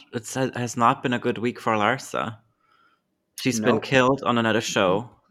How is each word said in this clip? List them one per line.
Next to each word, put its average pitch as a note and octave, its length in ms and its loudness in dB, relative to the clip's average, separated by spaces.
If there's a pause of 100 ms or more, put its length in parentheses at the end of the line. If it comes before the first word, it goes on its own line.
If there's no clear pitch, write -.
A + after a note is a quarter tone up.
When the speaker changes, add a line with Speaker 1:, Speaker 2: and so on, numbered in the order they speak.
(140)
Speaker 1:
it's, - 240 -8
it C3 180 -2
has A#2+ 220 -6
not B2 240 4
been B2+ 120 -2
a A#2+ 60 -2
good A#2 200 -2
week A2+ 200 -4
for A#2 140 0
Larsa. A2 640 -2 (1040)
She's A#2+ 200 -2
been A2+ 160 2
Speaker 2:
Nope. A2 80 -2
Speaker 1:
killed C3+ 400 2
on A#2+ 140 0
another A2+ 240 2
show, G#2+ 480 0 (220)